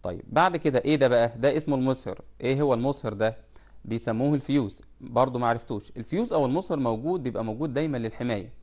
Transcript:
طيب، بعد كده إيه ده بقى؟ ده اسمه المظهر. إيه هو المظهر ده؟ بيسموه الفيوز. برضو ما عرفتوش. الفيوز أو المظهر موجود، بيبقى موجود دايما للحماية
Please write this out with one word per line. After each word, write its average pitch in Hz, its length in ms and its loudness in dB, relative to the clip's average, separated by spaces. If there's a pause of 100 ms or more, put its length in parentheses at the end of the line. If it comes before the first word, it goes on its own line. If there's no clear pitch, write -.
طيب، 90 240 -8
بعد 170 300 4
كده 139 280 2
إيه 151 120 4
ده 135 120 4
بقى؟ 117 300 4
ده 135 180 2
اسمه 147 200 0
المظهر. 127 440 -2 (200)
إيه 135 220 0
هو 139 120 4
المظهر 120 380 -2
ده؟ 110 240 0 (480)
بيسموه 117 500 0
الفيوز. 131 480 -2 (180)
برضو 127 380 2
ما 120 80 2
عرفتوش. 117 500 -2
الفيوز 180 360 -2
أو 147 140 2
المظهر 160 320 -2
موجود، 131 440 -2
بيبقى 117 220 -4
موجود 120 300 -4
دايما 147 220 -2
للحماية 113 560 -4 (100)